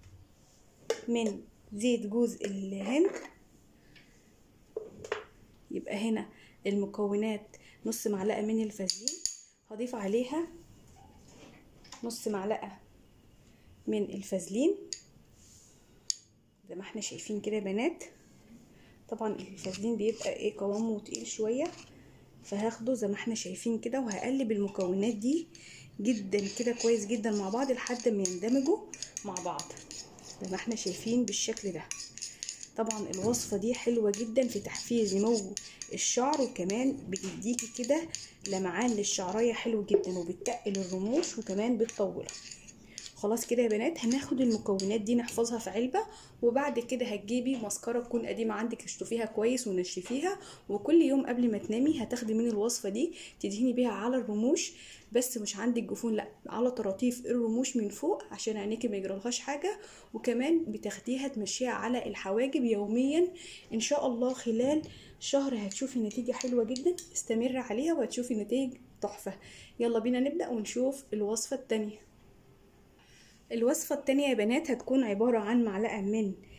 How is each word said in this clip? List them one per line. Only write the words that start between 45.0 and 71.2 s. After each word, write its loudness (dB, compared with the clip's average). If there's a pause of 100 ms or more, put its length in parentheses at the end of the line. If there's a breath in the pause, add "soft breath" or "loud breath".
دي 0
نحفظها 0
في -6
علبة، 0 (420 loud breath)
وبعد 6
كده 0
هتجيبي 2
مسكرة -2
تكون 0
قديمة 0
عندك -2
تشطفيها -2
كويس 2
ونشفيها، 0 (300 loud breath)
وكل 6
يوم 4
قبل 4
ما 2
تنامي 2
هتاخدي 0
من 4
الوصفة 0
دي 0 (280 loud breath)
تدهني 2
بيها 4
على 0
الرموش، 2 (400 loud breath)
بس 0
مش -6
عندك 0
جفون -2
لا، -2 (180)
على 2
طراطيف 0
الرموش 2
من 2
فوق 0
عشان -2
عينيكي 0
ما -2
يجرالهاش -2
حاجة، -2 (360 loud breath)
وكمان 2
بتاخديها -4
تمشيها -2
على -2
الحواجب 0
يوميًا. 4 (440 loud breath)
ان 0
شاء 2
الله 2
خلال 2 (380 loud breath)
شهر 2 (120)
هتشوفي -4
نتيجة -2
حلوة 2
جدًا. 0 (180)
استمري 0
عليها 0
وهتشوفي 0
نتائج 0 (260)
تحفة. -6 (460 loud breath)
يلا 2
بينا 4
نبدأ 0
ونشوف -2
الوصفة -2